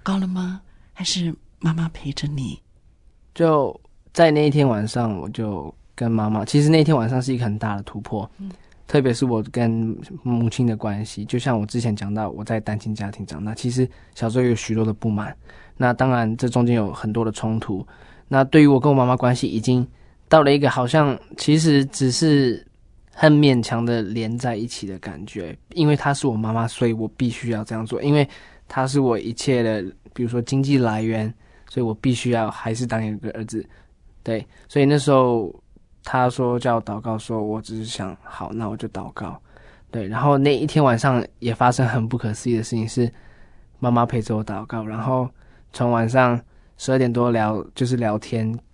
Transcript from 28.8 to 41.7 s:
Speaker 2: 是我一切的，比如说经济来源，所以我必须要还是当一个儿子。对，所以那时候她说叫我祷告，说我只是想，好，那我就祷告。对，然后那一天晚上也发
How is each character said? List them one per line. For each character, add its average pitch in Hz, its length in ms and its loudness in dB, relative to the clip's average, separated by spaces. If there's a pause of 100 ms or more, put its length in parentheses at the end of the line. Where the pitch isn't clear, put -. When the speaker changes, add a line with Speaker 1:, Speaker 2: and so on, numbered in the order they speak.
Speaker 2:
是 135 140 0
我 123 180 2
一 113 160 -6
切 123 300 0
的， 110 180 0 (320)
比 - 80 -6
如 117 80 -2
说 123 100 -4
经 135 220 0
济 139 160 2
来 110 240 2
源， 110 320 -2 (340)
所 - 140 -4
以 120 40 0
我 110 100 -2
必 131 180 0
须 120 180 -2
要 113 200 0
还 113 240 -6
是 123 100 -4
当 113 180 -2
一 107 140 -4
个 107 140 -10
儿 110 140 -10
子。 110 220 -8 (540)
对， 113 240 -4 (240)
所 147 100 0
以 139 60 6
那 147 120 6
时 143 120 0
候 123 440 4 (500)
她 127 260 2
说 123 280 -2
叫 120 180 0
我 113 100 0
祷 107 160 -8
告， 113 160 -4
说 110 260 -6
我 107 160 -4
只 110 160 -12
是 110 80 -8
想， 98 400 -10
好， - 300 -12
那 110 160 -6
我 110 80 -8
就 113 120 -10
祷 - 220 -12
告。 87 300 -12 (480)
对， 107 180 -6
然 110 140 -4
后 143 160 4
那 143 180 4
一 143 120 -2
天 151 140 2
晚 139 160 4
上 123 280 2 (140)
也 120 140 -4
发 123 180 2